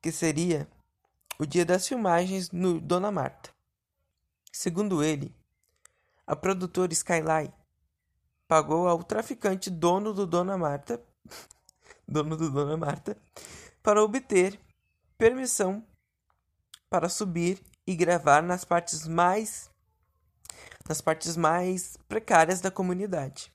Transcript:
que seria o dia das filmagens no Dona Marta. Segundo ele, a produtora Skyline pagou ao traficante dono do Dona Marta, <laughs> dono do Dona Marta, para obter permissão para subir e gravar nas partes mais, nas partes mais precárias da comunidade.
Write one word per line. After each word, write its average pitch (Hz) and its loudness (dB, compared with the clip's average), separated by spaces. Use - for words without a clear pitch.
que 165 -6
seria 160 0
o 151 -2
dia 160 2
das 180 2
filmagens 185 0
no 175 0
Dona 180 0
Marta. 156 -6
Segundo 185 -2
ele, 147 -2
a - -4
produtora 185 -2
Skyline 160 -2
pagou 160 4
ao 170 2
traficante 208 -4
dono 185 0
do 196 -2
Dona 180 -2
Marta, 160 -4
<laughs> - -20
dono 151 -2
do 156 -2
Dona 143 -2
Marta, 160 -6
para 214 4
obter 208 0
permissão 226 0
para 175 0
subir 180 -2
e 185 -4
gravar 160 6
nas 180 -2
partes 170 -2
mais, 180 0
nas 156 -4
partes 160 -2
mais 180 0
precárias 185 4
da 190 -2
comunidade. 180 -6